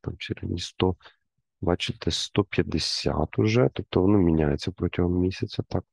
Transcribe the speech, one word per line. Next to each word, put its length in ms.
там, 160
чи 160
раніше. 340
Сто, 280
бачите, 500
сто 320
п'ятдесят 960
уже, 340
тобто 280
воно 160
міняється 540
протягом 480
місяця, 440
так, 300